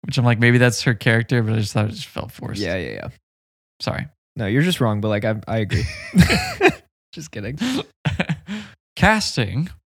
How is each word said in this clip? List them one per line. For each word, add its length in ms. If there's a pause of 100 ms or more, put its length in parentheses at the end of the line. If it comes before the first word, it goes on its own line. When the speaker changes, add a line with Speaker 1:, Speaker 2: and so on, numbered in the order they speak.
Speaker 1:
Which 160
I'm 80
like, 140
maybe 180
that's 260
her 100
character, 480
but 120
I 60
just 140
thought 120
it 80
just 120
felt 260
forced. 300
Speaker 2:
Yeah, 140
yeah, 160
yeah. 160 (720)
Speaker 1:
Sorry. 260 (280)
Speaker 2:
No, 100
you're 160
just 200
wrong, 200
but, 60
like, 180
I, 100 (120)
I 120
agree. 260 (280)
<laughs> 1000
Just 180
kidding. 260
Speaker 1:
<laughs> 1400
Casting. 760 (180)